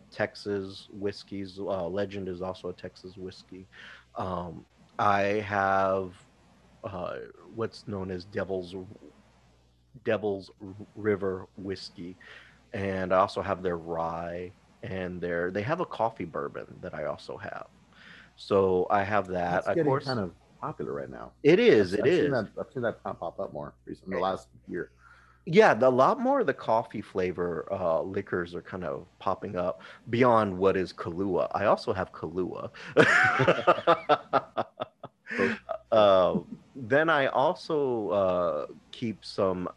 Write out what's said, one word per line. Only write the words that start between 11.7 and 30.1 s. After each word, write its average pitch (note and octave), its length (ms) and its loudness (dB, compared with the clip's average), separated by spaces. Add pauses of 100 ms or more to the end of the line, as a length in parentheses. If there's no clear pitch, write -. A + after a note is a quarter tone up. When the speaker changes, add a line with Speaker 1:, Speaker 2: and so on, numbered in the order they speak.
Speaker 1:
and F#2+ 400 -2
I F#2 60 6
also G2 220 2
have F#2 220 -4
their F2 140 0
rye E2+ 800 -6 (280)
and F#2 380 -8
their, F2 300 -2
they G2+ 120 -2
have D#3 180 -2
a E3 60 -4
coffee A2 380 -4
bourbon C#2+ 560 -10
that F2 140 -12
I D2+ 100 -6
also C#2+ 320 -8
have. - 300 -12 (680)
So F#2+ 560 4
I G2+ 120 2
have G2 260 0
that. F2+ 340 0
Speaker 2:
That's - 40 -4
Speaker 1:
Of G2+ 140 2
Speaker 2:
getting C#3 160 2
Speaker 1:
course - 80 -4
Speaker 2:
kind C3 140 -2
of F2+ 160 -4 (240)
popular - 340 -8
right C2+ 160 -8
now. A2+ 340 -14
Speaker 1:
It F3 160 6
is, A2 340 6
Speaker 2:
I've, - 0 -
Speaker 1:
it - 120 0
Speaker 2:
I've D#3 80 4
seen C#3+ 180 2
Speaker 1:
is. - 0 -
Speaker 2:
that, A2+ 280 -2
I've - 140 -8
seen B2+ 100 -4
that G#2+ 200 -4
pop, F#2+ 160 -8
pop E2+ 200 -8
up G2 140 -6
more D2+ 320 -10
recently - 240 -14
in F#2+ 40 -6
the F2+ 60 -2
Speaker 1:
Eh, - 20 0
Speaker 2:
last F#2 280 -2 (180)
year. F2+ 260 -8 (540)
Speaker 1:
Yeah, F3+ 260 8
the, A#2+ 140 6
a - 20 10
lot C3+ 300 4
more B3+ 220 2
of C#3 60 2
the C3+ 60 0
coffee A2+ 480 0
flavor, F2 720 -2
uh, E2+ 320 0
liquors F#2+ 500 -4
are E2+ 80 -8
kind F#2 220 -10
of D2+ 240 -8 (120)
popping F#2+ 360 -4
up F2+ 260 -2 (280)
beyond A2+ 480 4